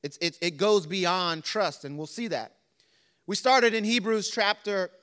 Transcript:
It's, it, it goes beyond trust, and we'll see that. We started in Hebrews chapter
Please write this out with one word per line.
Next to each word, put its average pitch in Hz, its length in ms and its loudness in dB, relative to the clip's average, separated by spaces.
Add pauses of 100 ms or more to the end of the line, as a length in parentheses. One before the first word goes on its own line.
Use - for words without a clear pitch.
It's, 147 200 -10
it, 170 200 -2
it 175 140 0
goes 196 320 2
beyond 175 560 -2
trust, 190 400 -4
and 143 140 -10
we'll 151 100 -8
see 233 220 -8
that. 120 240 -6 (760)
We 202 80 -4
started 247 380 4
in 220 100 0
Hebrews 220 480 0
chapter 202 580 0 (140)